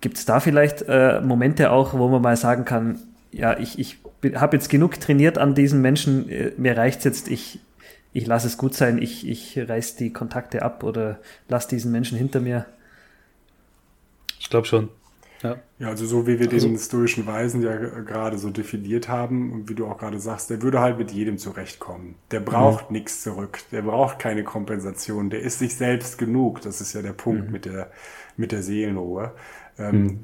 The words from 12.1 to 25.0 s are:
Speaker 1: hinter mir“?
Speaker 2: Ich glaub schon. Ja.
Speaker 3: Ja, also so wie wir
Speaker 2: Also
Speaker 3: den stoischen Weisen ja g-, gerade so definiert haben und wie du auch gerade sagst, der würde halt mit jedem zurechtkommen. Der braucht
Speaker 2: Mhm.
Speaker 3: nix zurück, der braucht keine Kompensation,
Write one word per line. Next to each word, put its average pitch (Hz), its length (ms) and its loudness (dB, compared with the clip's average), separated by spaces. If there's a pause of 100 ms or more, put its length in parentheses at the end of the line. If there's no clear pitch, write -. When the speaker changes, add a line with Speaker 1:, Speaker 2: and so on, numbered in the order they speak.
Speaker 1:
hinter 135 220 0
mir“? 123 260 -2 (1700)
Speaker 2:
Ich - 100 -12
glaub 117 160 2
schon. 110 220 2 (540)
Ja. 120 140 -4 (220)
Speaker 3:
Ja, 120 100 -8
also 107 180 -6
so 117 200 2
wie 120 140 4
wir 120 100 4
Speaker 2:
Also 117 160 4
Speaker 3:
den 113 120 2
stoischen 117 480 0
Weisen 117 360 -2
ja 110 140 0
g-, 117 280 -8
gerade 107 340 -4
so 101 120 -6
definiert 107 580 -4
haben 123 440 -2
und 110 160 -10
wie 113 80 -6
du 110 100 -4
auch 101 120 -8
gerade 104 200 -8
sagst, 107 320 -8
der 113 120 -4
würde 127 180 2
halt 120 180 2
mit 101 140 -4
jedem 101 260 -4
zurechtkommen. 90 800 -12 (160)
Der 110 80 -2
braucht 117 500 4
Speaker 2:
Mhm. 107 60 -4
Speaker 3:
nix - 260 -8
zurück, 101 380 -8 (100)
der 110 120 -6
braucht 113 360 0
keine 107 240 -2
Kompensation, 101 880 -6